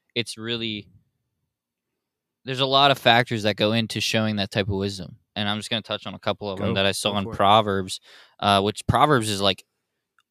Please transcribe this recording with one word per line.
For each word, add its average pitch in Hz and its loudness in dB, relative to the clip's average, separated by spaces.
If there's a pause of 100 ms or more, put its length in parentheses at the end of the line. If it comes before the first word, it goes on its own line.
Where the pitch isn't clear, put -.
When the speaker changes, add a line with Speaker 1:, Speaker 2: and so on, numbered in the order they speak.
(160)
Speaker 1:
it's 117 -6
really, 113 -8 (1600)
there's 131 -6
a 139 4
lot 135 6
of 131 2
factors 117 4
that 104 0
go 107 2
into 113 -2
showing 110 0
that 98 -4
type 101 0
of 101 -4
wisdom. 95 -6 (180)
And 104 -4
I'm 107 -4
just 104 -12
gonna 113 -4
touch - -10
on 98 -12
a 98 -16
couple 104 -6
of 95 -8
them 101 -2
Speaker 2:
Go. 92 -2
Speaker 1:
that 98 2
I 98 2
saw 101 -4
Speaker 2:
Go 104 -4
Speaker 1:
in 98 -2
Speaker 2:
for 92 -10
it. - -12
Speaker 1:
Proverbs, 101 2 (400)
uh, 101 2
which 104 -4
Proverbs 123 2
is, 98 -4
like, 98 0 (640)